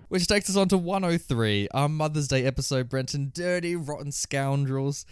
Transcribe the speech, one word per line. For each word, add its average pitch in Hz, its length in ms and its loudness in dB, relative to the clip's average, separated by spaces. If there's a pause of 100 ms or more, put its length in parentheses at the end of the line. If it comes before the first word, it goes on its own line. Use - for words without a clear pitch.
Which 180 180 0
takes 202 240 2
us 190 60 -2
on 196 140 4
to 190 60 6
one 185 280 0
oh 170 120 2
three, 107 560 2
our 143 160 2
Mother's 151 380 0
Day 131 180 2
episode, 131 440 0
Brenton. 131 440 -2
Dirty, 175 440 -2
rotten 147 340 -6
scoundrels. 139 1000 -2